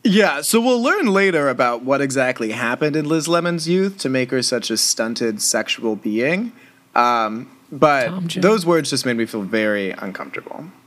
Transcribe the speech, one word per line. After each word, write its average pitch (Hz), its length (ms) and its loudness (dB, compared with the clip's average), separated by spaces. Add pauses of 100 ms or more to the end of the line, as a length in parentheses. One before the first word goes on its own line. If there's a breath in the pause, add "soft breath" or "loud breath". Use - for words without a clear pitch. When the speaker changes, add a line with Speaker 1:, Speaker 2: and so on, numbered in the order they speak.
Speaker 1:
Yeah, 185 380 4
so 220 200 2
we'll 240 220 2
learn 339 240 2
later 190 420 2
about 123 340 0
what 135 180 0
exactly 127 520 -2
happened 123 440 -2
in 151 120 -2
Liz 160 200 0
Lemon's 170 400 0
youth 190 300 0
to 139 100 -4
make 131 220 0
her 131 120 0
such 117 280 -2
a 110 60 0
stunted 113 640 -2
sexual 110 560 -2
being. 139 560 -2 (420 loud breath)
Um, 120 540 0 (220)
but 143 360 4
Speaker 2:
Tom 180 220 -6
Jones. 185 140 -2
Speaker 1:
those 185 240 4
words 165 240 2
just 131 160 -2
made 120 100 0
me 113 100 0
feel 107 160 -6
very 104 500 0
uncomfortable. - 760 -12 (200)